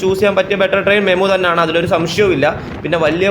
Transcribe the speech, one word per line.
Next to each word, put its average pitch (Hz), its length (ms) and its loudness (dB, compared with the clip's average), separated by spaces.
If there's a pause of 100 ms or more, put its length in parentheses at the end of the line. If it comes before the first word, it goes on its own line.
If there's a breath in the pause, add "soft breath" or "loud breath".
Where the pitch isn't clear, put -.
ചൂസ് 190 180 0
ചെയ്യാൻ 202 180 2
പറ്റിയ 190 240 0
ബെറ്റർ 196 260 0
ട്രെയിൻ 202 200 2
മെമു 185 240 2
തന്നെയാണ്, 180 340 2
അതിലൊരു 165 280 0
സംശയവുമില്ല. 170 540 0 (360 loud breath)
പിന്നെ 156 220 -2
വലിയ 170 260 0